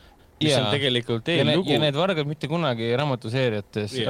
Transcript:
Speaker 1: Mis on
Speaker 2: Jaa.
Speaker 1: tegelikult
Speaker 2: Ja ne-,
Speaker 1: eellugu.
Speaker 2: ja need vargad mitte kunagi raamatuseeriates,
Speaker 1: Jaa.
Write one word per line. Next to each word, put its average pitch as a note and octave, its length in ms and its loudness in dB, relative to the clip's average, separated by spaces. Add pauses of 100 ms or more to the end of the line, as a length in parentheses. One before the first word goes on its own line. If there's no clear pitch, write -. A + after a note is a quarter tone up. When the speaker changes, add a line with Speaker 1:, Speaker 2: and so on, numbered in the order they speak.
(400)
Speaker 1:
Mis D3+ 160 2
on A#2+ 80 2
Speaker 2:
Jaa. G#2 80 0
Speaker 1:
tegelikult A#2+ 560 0
Speaker 2:
Ja D#3+ 160 2
ne-, - 80 4
Speaker 1:
eellugu. F#3 220 0
Speaker 2:
ja D3 60 2
need D3 200 2
vargad E3 280 0
mitte D3+ 200 -6
kunagi B2+ 480 0
raamatuseeriates, A2+ 960 -2
Speaker 1:
Jaa. B2 180 -2